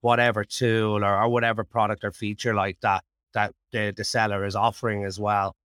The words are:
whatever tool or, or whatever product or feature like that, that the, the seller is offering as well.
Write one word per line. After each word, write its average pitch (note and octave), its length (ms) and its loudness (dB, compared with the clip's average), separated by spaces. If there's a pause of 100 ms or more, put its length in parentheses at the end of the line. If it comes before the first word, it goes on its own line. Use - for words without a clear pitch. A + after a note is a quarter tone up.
whatever A#2+ 440 2
tool A2 600 0
or, G2+ 180 2
or A2+ 60 2
whatever A#2 340 0
product G#2+ 420 -2
or G#2 60 -2
feature G#2+ 440 -4
like G2 260 -2
that, F#2+ 240 0 (280)
that G#2 220 -2 (160)
the, G#2+ 260 -2
the A2 60 -8
seller G#2 420 0
is G2+ 120 -4
offering G#2+ 480 0
as G2 160 -8
well. G2+ 340 0 (100)